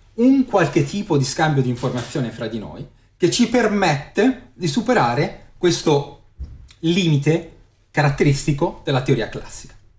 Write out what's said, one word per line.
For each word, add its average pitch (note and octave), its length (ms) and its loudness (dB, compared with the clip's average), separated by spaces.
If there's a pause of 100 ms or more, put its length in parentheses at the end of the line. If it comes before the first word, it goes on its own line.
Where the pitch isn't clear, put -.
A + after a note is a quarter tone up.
(140)
un C4 300 4
qualche E3 400 2
tipo F#3+ 320 -2
di C3+ 80 2
scambio C#3 380 0
di A#2+ 60 -2
informazione B2 640 -4
fra A#2 160 -8
di A2 120 -6
noi F2 280 -14 (300)
che E3+ 140 2
ci A3+ 180 2
permette G3+ 1040 0
di F3+ 120 -6
superare D3 920 -2
questo - 680 0 (560)
limite E3 760 0 (320)
caratteristico D3 960 0
della C3+ 180 0
teoria B2 260 0
classica. - 460 -14 (240)